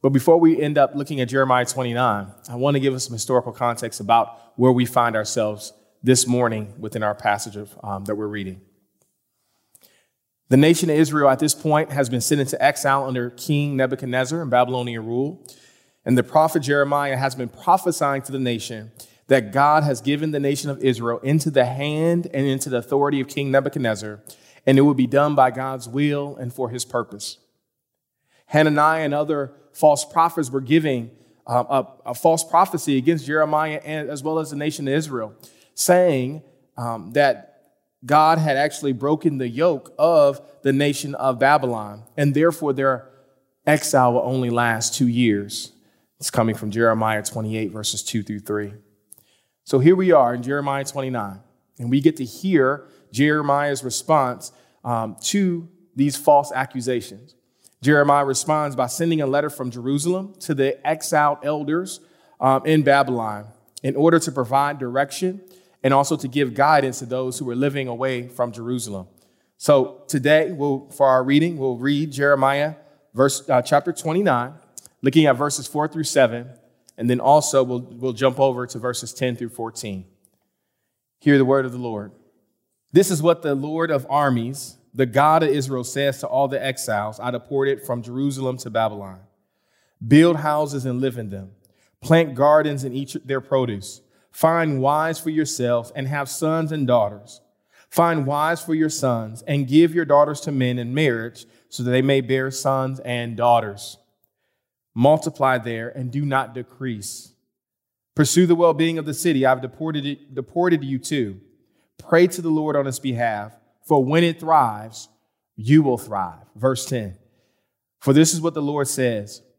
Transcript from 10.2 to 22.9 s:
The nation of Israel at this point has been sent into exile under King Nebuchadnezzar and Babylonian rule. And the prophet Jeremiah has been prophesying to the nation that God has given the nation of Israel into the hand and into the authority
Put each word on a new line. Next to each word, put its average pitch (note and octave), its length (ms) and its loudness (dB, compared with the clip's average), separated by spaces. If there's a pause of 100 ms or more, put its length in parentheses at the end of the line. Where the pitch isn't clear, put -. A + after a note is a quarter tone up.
The B2+ 80 4
nation D#3+ 340 4
of D3 60 2
Israel D3 340 4
at C3 100 2
this D3+ 140 0
point D#3 380 0
has C3+ 160 0
been A#2+ 140 -4
sent C#3+ 180 0
into C3+ 240 -2
exile C#3 400 0
under B2+ 280 -4
King C#3+ 440 -4
Nebuchadnezzar C3 680 -2
and D3 80 -8
Babylonian B2 560 0
rule. C3+ 400 -6 (600)
And B2+ 120 2
the B2 60 2
prophet D#3 380 2
Jeremiah C#3+ 560 0
has C3 180 -4
been B2+ 140 -8
prophesying D#3+ 720 0
to C3+ 100 -14
the C3+ 80 -6
nation A2+ 540 -6 (340)
that A2+ 240 4
God D3 320 4
has C3+ 160 -2
given D3 320 -4
the D3 80 -2
nation C#3+ 300 -2
of C#3 120 -8
Israel A#2 380 0
into D3+ 320 0
the C3+ 140 4
hand D3+ 680 -2
and C#3 140 0
into C3+ 220 -4
the B2+ 80 -2
authority C#3+ 420 0